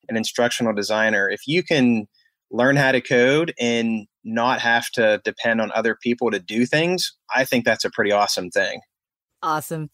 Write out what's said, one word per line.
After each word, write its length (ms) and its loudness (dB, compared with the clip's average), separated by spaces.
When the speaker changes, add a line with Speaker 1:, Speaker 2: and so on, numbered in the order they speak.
Speaker 1:
an 80 -4
instructional 560 0
designer, 560 0
if 200 -4
you 160 0
can 420 2
learn 240 2
how 160 4
to 80 2
code 580 2
and 480 -2
not 380 0
have 320 0
to 320 2
depend 360 0
on 140 -2
other 260 0
people 300 -2
to 80 0
do 260 -2
things, 480 -2
I 100 0
think 200 -2
that's 200 0
a 60 -4
pretty 220 0
awesome 380 0
thing. 300 -2
Speaker 2:
Awesome. 520 -4